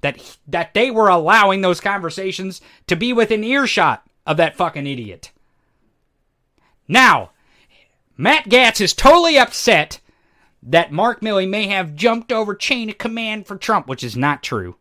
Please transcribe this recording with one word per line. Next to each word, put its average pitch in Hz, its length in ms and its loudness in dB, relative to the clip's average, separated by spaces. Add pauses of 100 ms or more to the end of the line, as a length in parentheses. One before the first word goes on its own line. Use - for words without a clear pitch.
That, - 340 -8 (100)
that 165 260 -6
they 247 200 0
were 220 160 4
allowing 190 540 4
those 180 180 0
conversations 190 800 -6 (260)
to 180 80 0
be 233 180 -2
within 220 300 0
earshot 220 640 0 (180)
of 156 120 -2
that 160 180 0
fucking 156 320 -6
idiot. 117 460 -12 (1600)
Now, 196 420 4 (840)
Matt 233 320 0
Gaetz 233 320 2
is 190 140 0
totally 330 440 6
upset 202 640 0 (600)
that 147 280 0
Mark 220 300 -2
Milley 202 260 -2
may 202 200 -4
have 185 280 -6
jumped 226 380 -2
over 214 220 -4
chain 233 340 -6
of 214 80 -12
command 220 500 -8
for 196 120 -16
Trump, 202 300 -2
which 131 140 -8
is 117 140 -8
not 139 260 -2
true. 92 380 -8